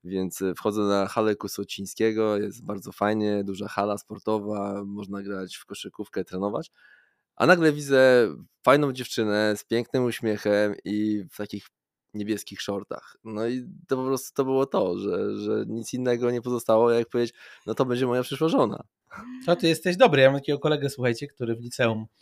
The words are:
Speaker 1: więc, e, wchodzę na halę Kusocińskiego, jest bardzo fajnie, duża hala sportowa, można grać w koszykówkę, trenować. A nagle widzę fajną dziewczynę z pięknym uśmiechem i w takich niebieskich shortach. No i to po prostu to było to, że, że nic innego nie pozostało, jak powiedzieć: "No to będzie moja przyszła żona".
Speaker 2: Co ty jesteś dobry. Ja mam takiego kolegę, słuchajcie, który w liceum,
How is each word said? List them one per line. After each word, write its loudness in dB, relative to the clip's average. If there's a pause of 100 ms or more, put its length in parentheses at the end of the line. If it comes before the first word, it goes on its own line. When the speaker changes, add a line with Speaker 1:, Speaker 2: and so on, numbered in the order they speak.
Speaker 1:
więc, -4
e, -2
wchodzę -2
na 2
halę 0
Kusocińskiego, -2
jest -6
bardzo -10
fajnie, 0
duża -8
hala -2
sportowa, -4
można -10
grać -10
w -20
koszykówkę, -10
trenować. -4 (640)
A 2
nagle 6
widzę 6 (340)
fajną 6
dziewczynę 0
z -14
pięknym 0
uśmiechem 0 (100)
i -2
w -20
takich -10 (460)
niebieskich -6
shortach. -8
No -6
i -6 (200)
to 0
po -4
prostu -4
to 0
było 2
to, -2
że, -4
że -2
nic -8
innego 0
nie -4
pozostało, 2
jak 2
powiedzieć: 0 (300)
"No -4
to 2
będzie 0
moja 0
przyszła -2
żona". 0 (640)
Speaker 2:
Co 4
ty 0
jesteś 0
dobry. 6
Ja 8
mam -2
takiego -2
kolegę, 0
słuchajcie, -4
który -6
w -14
liceum, -2 (160)